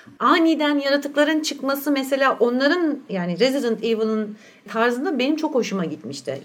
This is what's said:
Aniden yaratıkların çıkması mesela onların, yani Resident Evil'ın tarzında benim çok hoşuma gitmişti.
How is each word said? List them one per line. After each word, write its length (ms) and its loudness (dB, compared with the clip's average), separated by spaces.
Aniden 600 4
yaratıkların 640 2
çıkması 480 -4
mesela 500 0
onların, 580 2
yani 320 -2
Resident 440 0
Evil'ın 520 -2
tarzında 500 0
benim 180 2
çok 180 -4
hoşuma 300 -2
gitmişti. 600 -8